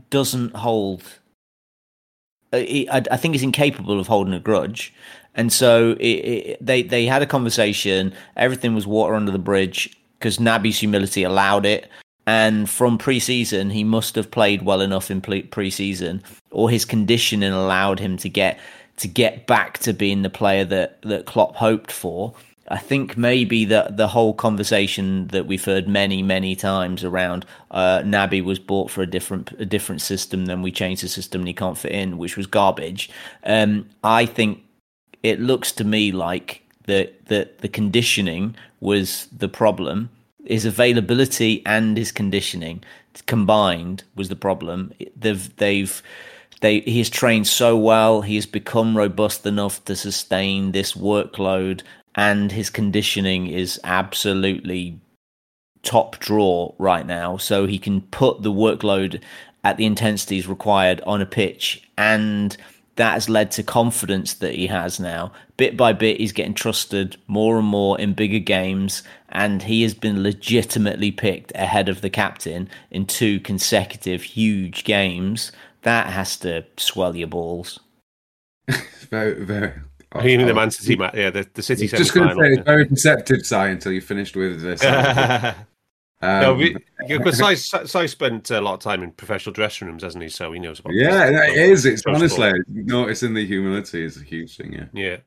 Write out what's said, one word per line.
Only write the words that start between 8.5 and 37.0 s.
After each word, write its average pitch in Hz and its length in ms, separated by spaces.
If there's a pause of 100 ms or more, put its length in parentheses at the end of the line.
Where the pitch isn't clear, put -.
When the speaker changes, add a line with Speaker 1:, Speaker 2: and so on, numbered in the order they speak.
Speaker 1:
was 104 120
water 107 280
under 104 160
the 95 80
bridge 95 580 (240)
'cause 107 180
Naby's 113 420
humility 101 420
allowed 98 440
it. 104 220 (380)
And 110 420
from 120 300
pre-season, 113 720
he 107 140
must 110 300
have 107 160
played 101 300
well 95 220
enough 95 280
in 95 120
pre-, 98 220
pre-season, 95 760 (280)
or 113 180
his 117 160
conditioning 107 680
allowed 95 460
him 92 180
to 98 100
get, 95 320 (380)
to 101 100
get - 380
back 107 320
to 110 160
being 98 260
the 95 80
player 98 380
that, 92 380
that 104 200
Klopp - 320
hoped 110 340
for. 92 440 (360)
I 90 60
think 139 400
maybe 117 480
the, 104 240
the 104 200
whole 110 260
conversation 98 920
that 92 180
we've 95 180
heard 95 240
many, 98 340
many 95 320
times 92 480
around, 90 440 (240)
uh, 92 300
Naby 98 440
was 95 140
bought 98 320
for 98 100
a 92 60
different, 90 460
a 107 120
different 95 380
system, 95 420
then 92 160
we 92 100
changed 92 320
the 92 60
system 92 320
and 87 80
he 87 60
can't 92 240
fit - 140
in, 95 260
which 87 180
was 98 100
garbage. 95 600 (360)
Um, 104 440 (160)
I 113 220
think 110 360 (600)
it 110 180
looks 123 320
to 110 120
me 104 280
like 90 480 (240)
the, 98 260 (180)